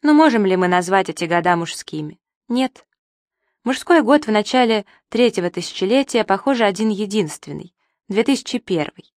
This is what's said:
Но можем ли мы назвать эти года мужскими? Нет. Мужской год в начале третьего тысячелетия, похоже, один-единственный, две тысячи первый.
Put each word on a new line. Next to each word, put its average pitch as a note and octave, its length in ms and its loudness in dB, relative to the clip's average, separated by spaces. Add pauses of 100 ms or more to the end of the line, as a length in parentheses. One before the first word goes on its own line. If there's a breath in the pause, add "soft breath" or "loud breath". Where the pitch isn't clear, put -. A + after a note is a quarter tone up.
Но D4 140 2
можем B3+ 320 4
ли F#3 100 2
мы F#3 120 2
назвать F3+ 420 0
эти E3+ 140 -6
года E3+ 320 0
мужскими? D#3 640 -10 (280)
Нет. B3+ 400 -4 (800)
Мужской D4 360 2
год D4 260 2
в A3 40 -4
начале A3 560 0 (240 soft breath)
третьего A3 400 0
тысячелетия, A3 760 -2
похоже, A#3 400 0
один-единственный, G3 1080 -4 (340)
две G3+ 140 0
тысячи B3 360 -2
первый. - 600 -6